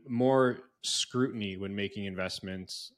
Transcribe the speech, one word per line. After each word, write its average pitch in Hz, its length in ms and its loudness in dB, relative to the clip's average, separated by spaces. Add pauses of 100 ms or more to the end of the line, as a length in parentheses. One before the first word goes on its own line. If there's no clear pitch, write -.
more 127 520 4 (240)
scrutiny 113 760 -2
when 98 180 -6
making 101 300 -2
investments 92 920 -6